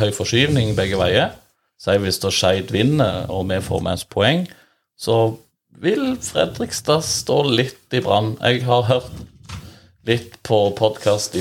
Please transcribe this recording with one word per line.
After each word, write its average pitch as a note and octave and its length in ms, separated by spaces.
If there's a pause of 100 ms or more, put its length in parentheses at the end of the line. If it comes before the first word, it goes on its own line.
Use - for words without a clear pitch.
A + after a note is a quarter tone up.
høy G#2 120
forskyvning A#2 640
begge G2 240
veier. G2 320 (520)
Så G2+ 160
hvis F#2 220
da G2 100
Skeid F#2 400
vinner, G#2+ 560
og F#2 220
vi F#2 100
får F#2 240
med F2+ 140
oss - 100
poeng, C#3+ 380 (500)
så A2+ 380 (480)
vil C4 400
Fredrikstad D#3 840
stå - 460
litt B2+ 420
i B2 80
brann. G#2+ 400
Jeg B2 240
har B2 240
hørt B2+ 220 (960)
litt A#2 380
på A2 120 (200)
podcast G#2+ 640